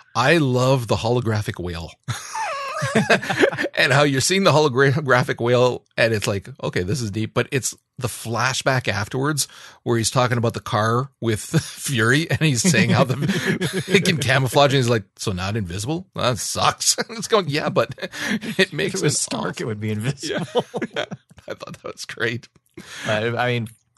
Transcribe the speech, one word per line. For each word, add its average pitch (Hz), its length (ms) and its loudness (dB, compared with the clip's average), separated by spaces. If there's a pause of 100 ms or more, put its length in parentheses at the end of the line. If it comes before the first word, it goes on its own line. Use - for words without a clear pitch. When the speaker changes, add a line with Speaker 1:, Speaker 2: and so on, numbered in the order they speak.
(140)
Speaker 1:
I 135 240 4
love 127 480 2
the 104 100 0
holographic 113 680 -2
whale. 85 280 -8 (180)
<laughs> 120 40 -6 (840)
<laughs> - 800 2
And 156 180 4
how 143 120 6
you're 135 160 2
seeing 190 240 2
the 160 80 6
holographic 135 880 4
whale, 123 440 2 (120)
and 113 180 4
it's 104 120 -2
like, 101 220 -4 (140)
"Okay, 135 200 -4
this 104 180 -2
is 110 100 -4
deep," 107 240 -4
but 120 160 0
it's 131 240 -4 (240)
the - 80 -6
flashback 123 800 -2
afterwards 131 640 -2 (340)
where 120 160 0
he's 113 120 0
talking 123 280 2
about 113 160 0
the 107 60 -6
car 117 500 -2 (100)
with 110 200 -2
<laughs> - 220 0
Fury, 131 680 0
and 143 100 0
he's 139 220 2
saying 117 280 4
how 117 140 4
the, 131 120 -2 (680)
<laughs> - 40 -12
it 190 160 2
can 180 140 2
camouflage, 135 540 4
and 139 40 2
he's 123 140 4
like, 117 140 2 (120)
"So - 160 -4
not 95 240 -4
invisible? 110 580 -6
That 117 240 0
sucks." - 640 0
<laughs> - 80 -6
It's 226 180 -8
going, 196 200 2
"Yeah, 143 220 -2
but - 280 0
<laughs> - 120 -10 (480)
it - 140 2
makes 160 220 -4
Speaker 2:
If 190 60 -4
it 180 40 -4
was 151 100 2
Speaker 1:
it - 40 -2
Speaker 2:
Stark, 175 380 -6
Speaker 1:
awesome." 175 80 -8
Speaker 2:
it - 20 -6
would 107 140 -6
be 110 100 -4
invisible. 139 800 -4
Speaker 1:
<laughs> - 100 -8
Yeah. 311 140 -6
Yeah. - 100 -6 (440)
I - 60 -8
thought - 280 -16
that - 120 -10
was - 100 -14
great. - 440 -6 (600)
Speaker 2:
Uh, 113 280 -2
I 123 120 0
mean, 120 200 -2 (300)